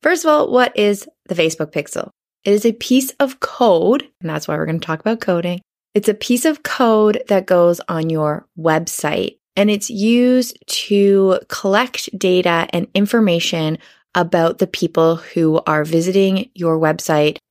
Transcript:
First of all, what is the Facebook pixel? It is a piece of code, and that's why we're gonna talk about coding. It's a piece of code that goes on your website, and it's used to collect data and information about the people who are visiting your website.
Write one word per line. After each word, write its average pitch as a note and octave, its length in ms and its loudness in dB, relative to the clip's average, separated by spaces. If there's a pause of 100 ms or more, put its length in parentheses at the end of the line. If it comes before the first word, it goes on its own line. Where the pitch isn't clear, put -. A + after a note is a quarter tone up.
First E4 240 0
of D#4 40 2
all, D4+ 220 2
what B3 260 2
is G3+ 300 0 (220)
the F#3+ 40 -4
Facebook D#3+ 380 -2
pixel? - 380 -8 (340)
It G3 80 2
is G#3 140 2
a A3+ 80 2
piece C4 360 0 (100)
of C4 200 -4
code, G#3 640 2 (140)
and F3 80 -10
that's D3+ 180 -8
why D3+ 100 -4
we're D#3+ 100 -4
gonna E3 120 -4
talk D#3+ 220 -6
about A3+ 220 -4
coding. F3 400 -4 (320)
It's G#3 160 2
a G#3 40 0
piece A#3+ 300 -2
of D#4 180 0
code G#3+ 640 2
that F#3+ 180 0
goes F3 420 4
on E3 220 -2
your D3+ 360 -2 (120)
website, D#3+ 800 -2 (180)
and G3+ 140 2
it's G#3 180 -4
used A#3+ 800 0
to G3 720 2 (100)
collect G#3+ 680 -2
data F3+ 500 0
and F3 240 -4
information E3+ 840 0 (360)
about E3+ 440 0
the F#3 80 0
people E3 500 0
who D#3+ 500 -2
are D3+ 180 0
visiting F#3 680 0
your E3 240 -2
website. D#3 600 0 (120)